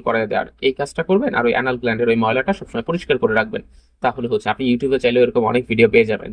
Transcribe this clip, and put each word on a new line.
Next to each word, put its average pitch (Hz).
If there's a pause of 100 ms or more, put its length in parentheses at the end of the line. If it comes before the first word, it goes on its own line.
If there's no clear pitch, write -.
করায় 113
দেওয়ার, 104 (200)
এই 131
কাজটা 143
করবেন। 220
আর 117
ওই 117
অ্যানাল 127
গ্ল্যান্ডের 117
ওই 113
ময়লাটা 120
সবসময় -
পরিষ্কার 165
করে 110
রাখবেন। 110 (400)
তাহলে 120
হচ্ছে 107
আপনি 135
YouTube-এ 131
চাইলেও 123
এরকম 123
অনেক 123
ভিডিও 113
পেয়ে 117
যাবেন 104